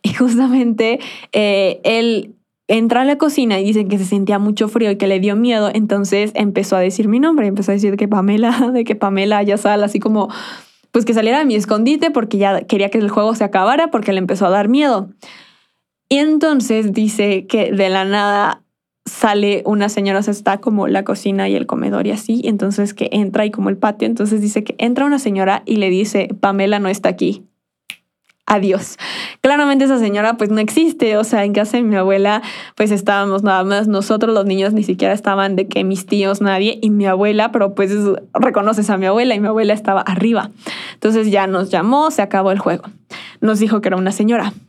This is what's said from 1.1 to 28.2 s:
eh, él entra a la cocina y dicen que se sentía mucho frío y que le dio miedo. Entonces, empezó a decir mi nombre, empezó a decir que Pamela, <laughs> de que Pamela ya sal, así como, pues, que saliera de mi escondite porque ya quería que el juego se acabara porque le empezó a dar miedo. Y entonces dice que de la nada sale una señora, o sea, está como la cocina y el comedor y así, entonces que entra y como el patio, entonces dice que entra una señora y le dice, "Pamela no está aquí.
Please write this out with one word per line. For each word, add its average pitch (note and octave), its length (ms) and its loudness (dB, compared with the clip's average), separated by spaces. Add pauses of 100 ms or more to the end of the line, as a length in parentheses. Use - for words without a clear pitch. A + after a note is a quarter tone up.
eh, G3+ 520 2
él A3+ 500 0 (320)
entra A3+ 360 2
a - 20 2
la C#4+ 140 2
cocina C4+ 420 0
y G3 40 -2
dicen G#3+ 240 0
que G3+ 100 0
se F#3+ 60 0
sentía G3 360 0
mucho G#3 260 0
frío G#3+ 240 0
y G3 60 0
que G3+ 100 -2
le G3 140 2
dio G3+ 160 0
miedo. A3 360 2
Entonces, G3+ 640 0
empezó G3 400 0
a F#3 60 2
decir F#3+ 260 0
mi A3 140 2
nombre, D4+ 260 2
empezó G3+ 240 -2
a G3 40 2
decir G3+ 220 0
que G3+ 120 0
Pamela, G#3 420 2
<laughs> A#3+ 240 0
de A#3+ 80 2
que A#3 140 -2
Pamela G3+ 480 0
ya G3+ 120 2
sal, G#3 280 2
así G3+ 160 -2
como, G#3+ 280 0 (640)
pues, A#3 140 2
que A#3 100 0
saliera A3+ 240 2
de D#4 60 2
mi B3+ 100 2
escondite A#3 560 2
porque B3 260 -2
ya G3 260 2
quería G3 260 0
que G#3+ 100 -2
el G#3 120 0
juego G#3+ 260 0
se A3 80 -2
acabara A3 480 2
porque G#3 200 -2
le F#3+ 60 0
empezó F#3 280 -2
a F3 40 2
dar G3+ 160 2
miedo. A#3+ 420 0 (1000)
Y C4+ 80 2
entonces C#4+ 760 2
dice G#3 540 0
que G#3 240 0
de G3 200 0
la F#3+ 140 0
nada G3+ 580 0 (460)
sale G3+ 560 0
una G#3 240 0
señora, G3 320 0
o - 20 -2
sea, G#3 100 -2
está G3+ 260 -2
como G3+ 280 0
la G3 160 0
cocina G3 460 -2
y - 80 0
el - 100 -4
comedor - 400 -2
y G#3 60 -2
así, A3+ 320 -4
entonces G3+ 500 -2
que - 160 -4
entra G#3 360 -2
y G#3 40 -4
como G3 200 -4
el G3 60 -2
patio, G#3+ 300 -2
entonces G#3+ 340 0
dice G#3 240 -2
que - 140 -8
entra B3 280 0
una C#4+ 120 2
señora G3 460 0
y A3 120 0
le G3 140 0
dice, G3 380 0 (120)
"Pamela G3 380 2
no G3 100 -2
está F#3+ 200 -2
aquí. F3+ 360 -4 (1000)